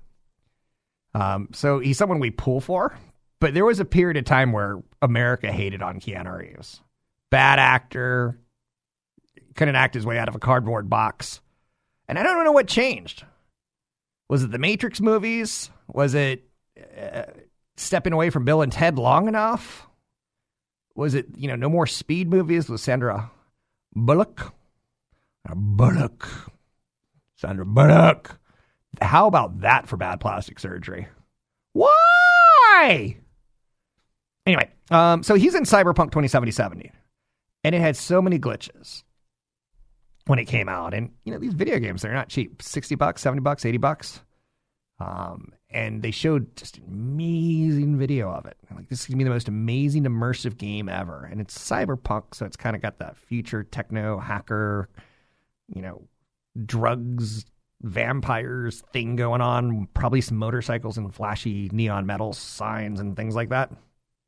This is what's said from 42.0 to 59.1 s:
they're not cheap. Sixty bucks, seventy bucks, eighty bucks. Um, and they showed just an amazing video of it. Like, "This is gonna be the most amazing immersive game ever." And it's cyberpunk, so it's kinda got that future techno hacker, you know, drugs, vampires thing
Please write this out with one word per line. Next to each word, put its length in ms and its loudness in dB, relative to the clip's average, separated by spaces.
they're 100 -6
not 160 -6
cheap. 320 -6
Sixty 320 -8
bucks, 300 -2
seventy 180 -2
bucks, 240 -4
eighty 140 -2
bucks. 420 -4
Um, 540 -12
and 320 -8
they 80 -6
showed 440 -2
just 220 -20
an 100 -20
amazing 1120 -2
video 320 -2
of 160 -10
it. 100 -20
Like, 120 -18
"This 140 -10
is 60 -14
gonna 100 -4
be 60 0
the 80 0
most 160 -4
amazing 560 -2
immersive 540 -4
game 320 -8
ever." 360 -10
And 160 -10
it's 160 -14
cyberpunk, 800 -6
so 100 -10
it's 100 -14
kinda 220 -6
got 220 -10
that 180 -16
future 460 -8
techno 560 -8
hacker, 680 -6
you 80 -12
know, 220 -16
drugs, 800 -4
vampires 1000 -6
thing 220 -6